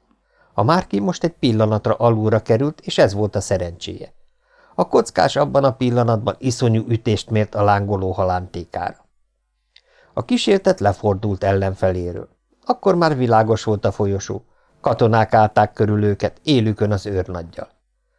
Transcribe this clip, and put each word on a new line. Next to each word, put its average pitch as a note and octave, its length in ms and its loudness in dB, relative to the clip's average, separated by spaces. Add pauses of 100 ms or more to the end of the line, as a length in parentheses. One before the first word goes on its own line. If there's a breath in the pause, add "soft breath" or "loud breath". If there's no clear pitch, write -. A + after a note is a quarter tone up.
(540)
A - 80 -2
márki F3+ 380 0
most F#3 240 -4
egy E3 80 -2
pillanatra A2 640 0
alulra A2 460 2
került, C3 400 0
és - 180 -6
ez B2 140 4
volt G2+ 240 -4
a G2+ 40 -2
szerencséje. F2+ 720 -8 (600 soft breath)
A - 140 -2
kockás - 480 0
abban C#3 280 0
a C3 100 2
pillanatban A#2 640 0
iszonyú A#2 500 0
ütést A2 420 -2
mért G#2+ 240 0
a G#2 80 0
lángoló G2+ 500 0
halántékára. F2+ 920 -6 (1080 soft breath)
A - 120 -6
kísértet G3+ 560 2
lefordult G2+ 640 -2
ellenfeléről. F#2+ 840 -2 (360)
Akkor G3+ 300 0
már D#3+ 220 0
világos A2+ 480 2
volt G#2 200 -2
a F#2+ 80 0
folyosó. G2 520 -4 (360)
Katonák A2+ 540 2
állták G#2+ 380 4
körül G#2 320 0
őket, G#2 380 -2
élükön A2 500 0
az G2+ 140 -4
őrnaggyal. F2+ 640 -8 (500)